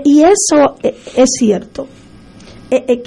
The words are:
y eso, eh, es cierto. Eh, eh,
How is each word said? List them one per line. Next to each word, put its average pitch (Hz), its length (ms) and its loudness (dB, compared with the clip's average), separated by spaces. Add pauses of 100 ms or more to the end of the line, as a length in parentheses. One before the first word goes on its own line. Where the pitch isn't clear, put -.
y 294 180 4
eso, 320 600 2
eh, - 120 -4 (220)
es 262 180 2
cierto. 220 520 -4 (840)
Eh, 254 180 -4
eh, 240 200 -4